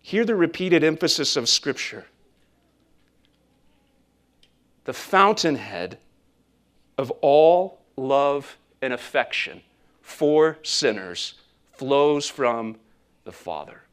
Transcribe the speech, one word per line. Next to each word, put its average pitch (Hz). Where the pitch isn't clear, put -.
Hear 220
the 214
repeated 170
emphasis 160
of 117
Scripture. -
The 135
fountainhead 151
of 131
all 160
love 139
and 131
affection -
for 156
sinners 95
flows 143
from 117
the -
Father. -